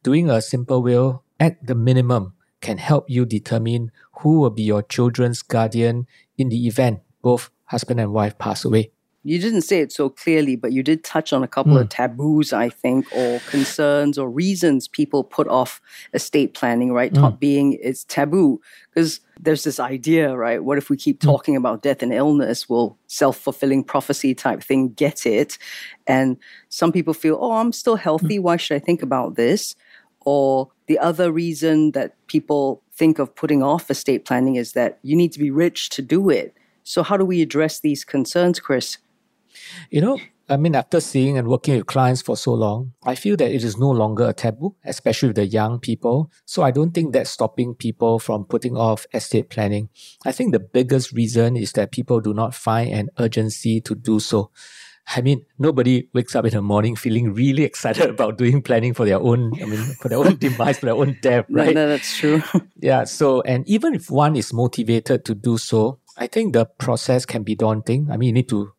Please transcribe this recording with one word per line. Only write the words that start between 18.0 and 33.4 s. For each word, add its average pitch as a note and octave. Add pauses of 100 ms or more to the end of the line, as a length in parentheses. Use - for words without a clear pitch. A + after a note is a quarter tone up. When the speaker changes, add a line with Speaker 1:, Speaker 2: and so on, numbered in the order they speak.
Speaker 2:
taboo. D3 (320)
'Cause E3 (180)
there's D#3
this D3+
idea, C3+
right? A#2
What C#3
if C#3+
we C#3+
keep -
Speaker 1:
Mm. -
Speaker 2:
talking C#3+
about B2
death C#3
and B2
illness? C#3
Will A#2
self-fulfilling C3+
prophecy C3+
type A2+
thing C3
get C#3+
it? A#2+ (480)
And C3 (320)
some E3+
people E3
feel, D#3
"Oh, A#3+
I'm A3+
still A#3
healthy. E3
Speaker 1:
Mm. F#3+
Speaker 2:
Why F3
should D3+
I C#3+
think E3+
about B2
this?" B2+ (480)
Or C3+ (160)
the D#3
other E3+
reason D#3
that - (140)
people C#3+ (100)
think D#3+
of C3+
putting D3